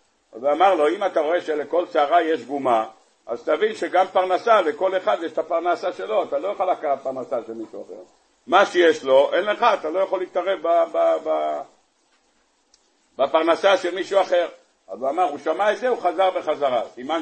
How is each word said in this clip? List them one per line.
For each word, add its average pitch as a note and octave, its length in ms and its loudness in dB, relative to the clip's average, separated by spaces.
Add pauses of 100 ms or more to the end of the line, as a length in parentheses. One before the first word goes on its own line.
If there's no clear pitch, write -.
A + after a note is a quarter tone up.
(320)
אז A2+ 120 -14
אמר D#3+ 300 4
לו, D3+ 140 2
"אם G3 160 -2
אתה F3 160 0
רואה D#3+ 200 0
שלכל D3+ 520 -4
שערה D#3 300 4
יש D#3 220 -2
גומה, B2 420 0 (400)
אז A#2 180 -8
תבין F3 300 0
שגם F3+ 380 0
פרנסה, F#3 480 2
לכל F#3 360 -2
אחד G3 260 0
יש D#3+ 100 -6
את - 60 -4
הפרנסה E3+ 540 -2
שלו, G3 300 -4
אתה C#3+ 160 -4
לא E3 100 -6
יכול G3 220 -2
לקחת C#3+ 320 -2
פרנסה C3 340 -8 (100)
של A2+ 60 -12
מישהו G#2+ 300 -12
אחר. F2+ 200 -16 (440)
מה F#3 200 4
שיש E3+ 380 2
לו, C3+ 300 4
אין F3 100 0
לך, G#3+ 220 0 (140)
אתה D#3 100 -6
לא E3+ 80 -4
יכול F#3+ 220 -2
להתערב F3+ 420 -4
ב, E3 300 2
ב, E3 320 2
ב, D3+ 360 -2 (1600)
בפרנסה D#3+ 580 2
של F3 180 -4
מישהו F#3+ 260 0
אחר." F3 280 0 (400)
אז G2 120 -12
הוא C3 80 -2
אמר, D#3+ 140 0
הוא D3 160 -2
שמע F#3 340 0
את - 60 -4
זה, B3 100 -2
הוא D#3 100 0
חזר F#3 320 0
בחזרה. C#3+ 520 -2 (120)
סימן D3 280 -6